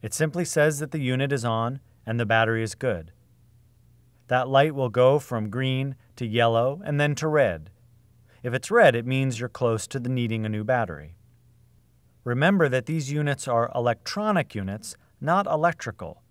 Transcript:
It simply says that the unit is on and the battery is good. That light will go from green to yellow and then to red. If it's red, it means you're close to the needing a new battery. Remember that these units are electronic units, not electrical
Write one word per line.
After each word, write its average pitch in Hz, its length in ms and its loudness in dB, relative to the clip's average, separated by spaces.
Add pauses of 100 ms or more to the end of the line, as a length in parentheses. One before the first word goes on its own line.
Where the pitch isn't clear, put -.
It - 120 -8
simply 160 300 -2
says 151 360 2
that 147 120 -6
the 160 80 -4
unit 131 320 0
is 123 140 -2
on 117 340 0 (260)
and 113 140 -2
the 120 60 2
battery 113 380 2
is 110 120 -6
good. 82 360 -4 (1160)
That 127 220 0
light 139 260 4
will 131 140 -2
go 127 300 4
from 110 300 -6
green 131 460 -2 (200)
to 123 100 -8
yellow 117 580 2
and 147 160 -2
then 147 160 2
to 156 120 -4
red. 110 420 2 (720)
If 120 100 -4
it's 131 160 -6
red, 190 240 6
it 117 120 -2
means 131 340 -2
you're 123 80 -8
close 113 400 -2
to 135 140 -8
the 123 80 -6
needing 113 360 -2
a 107 40 -4
new 107 160 -4
battery. 85 500 -2 (1080)
Remember 156 420 4
that 127 200 0
these 151 220 -4
units 147 380 -2
are 120 260 0
electronic 160 800 -2
units, 101 440 -8 (240)
not 180 260 0
electrical 147 840 -4